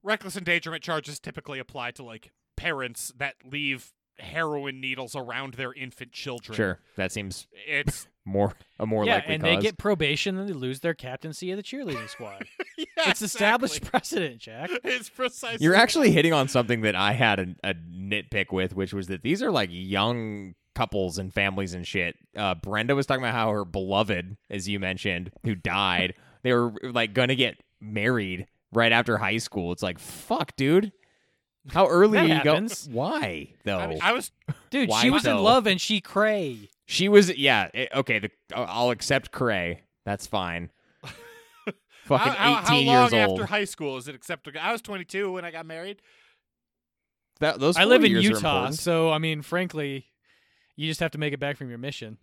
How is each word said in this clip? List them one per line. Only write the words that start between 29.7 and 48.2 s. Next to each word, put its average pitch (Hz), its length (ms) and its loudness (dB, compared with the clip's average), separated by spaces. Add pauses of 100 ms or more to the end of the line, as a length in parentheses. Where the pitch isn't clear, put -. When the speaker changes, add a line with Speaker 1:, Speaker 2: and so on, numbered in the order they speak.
Speaker 2:
It's 90 120 -6
like, 90 160 -4
fuck, - 580 -6
dude. 175 340 4 (800)
How 180 160 4
early 196 300 6
Speaker 3:
That 311 100 6
Speaker 2:
do 160 60 4
you 143 100 2
go? 147 120 4
Speaker 3:
happens. 196 360 -6
Speaker 2:
Why, 120 640 -4 (100)
though? 98 160 -2
Speaker 1:
I - 80 -4
mean, 80 140 -6
I 190 100 4
was 254 200 -4 (380)
Speaker 3:
Dude, 262 200 0
Speaker 2:
Why - 120 4
Speaker 3:
she 247 80 6
was 285 160 2
in 220 120 2
Speaker 2:
though? 196 60 2
Speaker 3:
love 226 220 6
and 185 140 2
she 208 220 -2
cray. 180 680 -2 (160)
Speaker 2:
She 190 220 0
was, 202 300 8
yeah, 123 360 4
it, 127 220 -4
okay, 127 240 0
the, 101 120 -6 (220)
I'll, 113 140 -2
I'll 117 240 2
accept - 400 -2
cray. 92 520 0 (220)
That's 101 220 -4
fine. 87 440 -4 (300)
Speaker 1:
<laughs> - 80 -18 (960)
Speaker 2:
Fucking 220 300 2
Speaker 1:
How, - 0 -
how, 220 280 4
how 233 140 2
Speaker 2:
eighteen - 120 4
Speaker 1:
long 247 240 8
Speaker 2:
years - 20 0
old. 202 260 2
Speaker 1:
after 202 120 -2
high 208 140 0
school 143 320 -6
is 127 100 -12
it 143 60 -12
acceptable? 151 480 -12
I 185 100 -2
was 233 120 -4
twenty-two 190 480 -6
when 180 140 -8
I 170 40 -10
got 165 160 -12
married. 170 380 -14 (1400)
Speaker 2:
That, 151 200 0
those 165 180 2
Speaker 3:
I 180 80 8
live 247 160 8
Speaker 2:
four - 40 6
Speaker 3:
in 208 60 8
Speaker 2:
years - 140 4